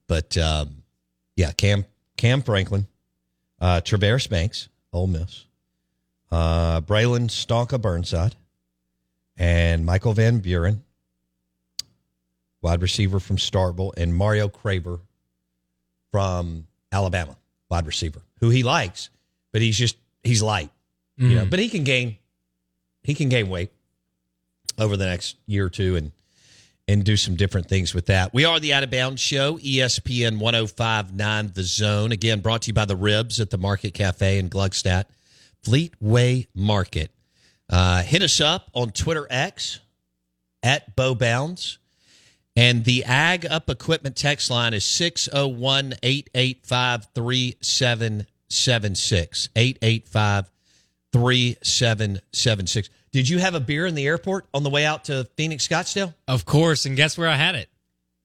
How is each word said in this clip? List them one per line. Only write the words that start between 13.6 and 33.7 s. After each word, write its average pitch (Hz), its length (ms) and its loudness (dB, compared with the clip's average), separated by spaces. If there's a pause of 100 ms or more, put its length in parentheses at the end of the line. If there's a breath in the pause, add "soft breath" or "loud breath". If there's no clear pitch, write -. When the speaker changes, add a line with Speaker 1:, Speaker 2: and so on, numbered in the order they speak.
Speaker 1:
and 85 180 0
Mario 104 360 2
Craver 87 500 -6 (1120)
from 87 560 -2 (240)
Alabama, 90 460 -2 (320)
wide 82 180 -2
receiver, 78 340 -8 (200)
who 117 80 4
he 123 140 4
likes, 120 460 -2 (420)
but 110 100 0
he's 110 160 2
just, 113 180 0 (280)
he's 113 200 2
light, 101 260 -2 (460)
you 123 200 4
know, 107 100 2
Speaker 2:
Mm. 95 40 0
Speaker 1:
but 185 80 0
he 226 120 0
can 175 160 -2
gain, 123 320 0 (840)
he 147 140 -2
can 143 140 0
gain 117 200 2
weight 90 220 -4 (1040)
over 104 200 0
the 95 80 0
next 90 320 -6 (100)
year 98 180 0
or 90 40 -2
two 92 260 0
and, 76 160 -4 (760 soft breath)
and 101 160 4
do 107 120 4
some 95 200 0
different 92 340 0
things 92 260 0
with 87 120 -2
that. 95 260 2
We 135 120 4
are 165 140 2
the 147 140 -2
Out 139 100 2
of 123 80 -6
Bounds 127 300 -2
Show, 143 420 0
E 135 160 0
S 127 200 2
P 123 260 -2
N 110 120 0
one 113 160 0
oh 113 140 0
five 107 480 -2
nine 104 400 -2
The 92 80 -2
Zone. 104 480 0
Again, 107 300 0
brought 113 220 -2
to - 40 -8
you 113 60 -4
by 107 120 2
the 98 120 -2
Ribs 107 420 0
at 107 100 -2
the 104 80 -4
Market 98 360 -2